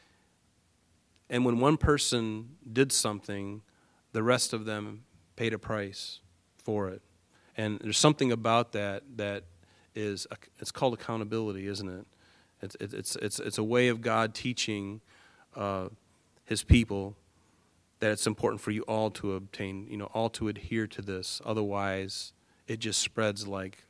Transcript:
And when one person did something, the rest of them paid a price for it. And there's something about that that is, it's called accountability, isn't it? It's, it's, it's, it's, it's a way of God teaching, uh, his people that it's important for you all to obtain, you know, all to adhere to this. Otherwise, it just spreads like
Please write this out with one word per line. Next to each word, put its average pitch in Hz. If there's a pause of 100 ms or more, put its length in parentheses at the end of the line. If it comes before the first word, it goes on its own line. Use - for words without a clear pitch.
(1300)
And 123
when 120
one 143
person 120 (160)
did 131
something, 101 (520)
the 110
rest 120
of 110
them 107 (320)
paid 113
a 110
price - (340)
for 104
it. 92 (560)
And 107
there's 107
something 147
about 117
that 101 (140)
that 101 (500)
is, 104 (340)
it's -
called 127
accountability, 107
isn't 98
it? 90 (540)
It's, 95
it's, 101
it's, -
it's, 104
it's -
a 110
way 123
of 113
God 113
teaching, 107 (520)
uh, 98 (560)
his -
people 104 (840)
that 110
it's 107
important 110
for -
you 107
all 110
to 101
obtain, 98
you 104
know, 101
all 113
to 110
adhere 107
to -
this. 95
Otherwise, 98 (380)
it 113
just 110
spreads 107
like 95